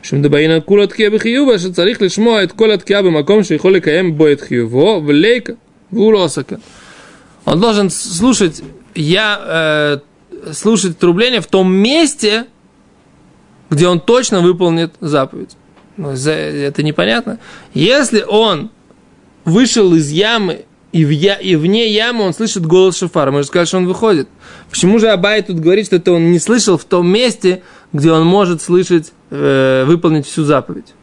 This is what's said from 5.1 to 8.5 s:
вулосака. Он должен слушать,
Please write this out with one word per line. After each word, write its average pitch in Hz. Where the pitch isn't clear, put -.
вулосака. 185
Он 170
должен 208
слушать, 185